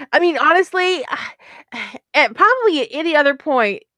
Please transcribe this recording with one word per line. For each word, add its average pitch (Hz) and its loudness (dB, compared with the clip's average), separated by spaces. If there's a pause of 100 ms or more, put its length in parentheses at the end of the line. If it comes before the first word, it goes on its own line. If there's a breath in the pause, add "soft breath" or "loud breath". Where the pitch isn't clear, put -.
(120)
I 302 2
mean, 339 0
honestly, 359 0 (540 loud breath)
<sighs> - -16
at 247 2
probably 415 2
at - -6
any 320 -2
other 285 2
point, 247 -2 (160)